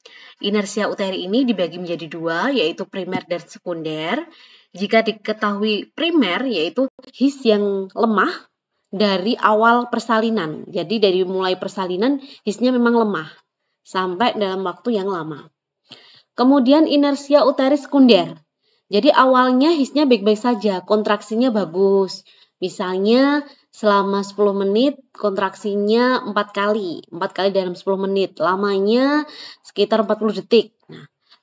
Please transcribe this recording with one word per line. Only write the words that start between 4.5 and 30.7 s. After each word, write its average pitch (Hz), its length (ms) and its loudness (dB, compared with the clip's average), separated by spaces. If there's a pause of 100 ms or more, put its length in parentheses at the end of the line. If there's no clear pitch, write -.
Jika 220 260 0
diketahui 214 960 -4
primer, 269 500 0
yaitu 196 400 -2 (240)
his 277 320 -2
yang 202 540 0
lemah 220 340 2 (640)
dari 196 480 0
awal 233 500 4
persalinan. 220 800 -2
Jadi 180 320 -4
dari 185 260 2
mulai 185 320 -2
persalinan, 196 640 -2 (220)
hisnya 220 260 0
memang 240 240 2
lemah 196 320 0 (540)
sampai 185 560 -2
dalam 190 240 -4
waktu 185 320 -4
yang 196 160 -2
lama. 156 420 -8 (840)
Kemudian 277 480 4
inersia 285 580 2
uteri 277 320 2
sekunder. 254 640 4 (480)
Jadi 208 220 2
awalnya 254 640 4
hisnya 294 320 0
baik-baik 214 320 2
saja, 214 480 -2
kontraksinya 214 640 0
bagus. 196 760 0 (380)
Misalnya 208 840 0 (300)
selama 202 480 0
sepuluh 196 320 0
menit 208 480 0 (160)
kontraksinya 208 1040 -2
empat 208 320 -4
kali, 202 540 -4
empat 180 260 -6
kali 196 160 0
dalam 185 220 -2
sepuluh 190 320 -4
menit, 190 320 -4
lamanya 202 880 0 (380)
sekitar 208 400 0
empat 214 180 -2
puluh 208 140 -2
detik. - 400 0 (100)